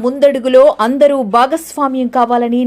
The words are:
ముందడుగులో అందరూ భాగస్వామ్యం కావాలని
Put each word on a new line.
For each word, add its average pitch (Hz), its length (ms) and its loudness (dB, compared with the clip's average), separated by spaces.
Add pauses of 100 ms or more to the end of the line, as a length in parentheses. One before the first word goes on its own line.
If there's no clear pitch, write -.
ముందడుగులో 262 640 2 (220)
అందరూ 285 300 2 (200)
భాగస్వామ్యం 262 800 -2
కావాలని 240 500 -2